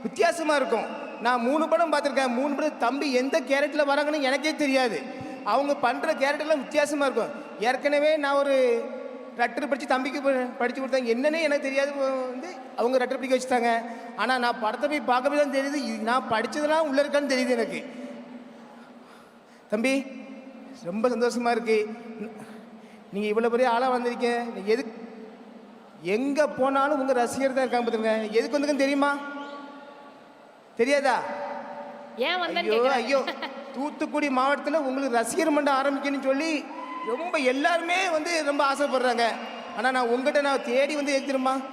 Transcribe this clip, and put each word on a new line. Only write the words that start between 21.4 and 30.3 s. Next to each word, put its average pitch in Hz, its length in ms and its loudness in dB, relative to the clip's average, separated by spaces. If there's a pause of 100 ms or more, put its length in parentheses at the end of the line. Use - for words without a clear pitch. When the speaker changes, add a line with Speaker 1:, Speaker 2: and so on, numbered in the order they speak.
Speaker 1:
இருக்கு. 220 360 0 (1300)
நீங்க 208 140 -2
இவ்வளவு 233 280 2
பெரிய 240 200 4
ஆளா 254 200 2
வந்திருக்கீங்க. 240 480 0 (240)
எது-, 220 320 0 (1000)
எங்க 269 460 2
போனாலும் 277 520 2
உங்க 262 140 2
ரசிகர் 254 400 0
தான் 262 140 2
இருக்காங்க 233 240 0
பாத்துங்க. 220 400 0
எதுக்கு 262 280 2
வந்திருக்கேன்னு 285 160 2
தெரியுமா? 277 420 2 (1600)